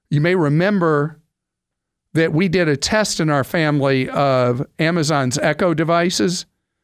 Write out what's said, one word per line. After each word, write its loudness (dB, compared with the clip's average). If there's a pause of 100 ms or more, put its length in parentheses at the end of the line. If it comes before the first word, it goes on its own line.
you 0
may 2
remember 0 (960)
that 0
we 2
did 0
a 0
test -2
in 0
our 0
family 0
of 0 (140)
Amazon's 0
Echo 0
devices 0 (380)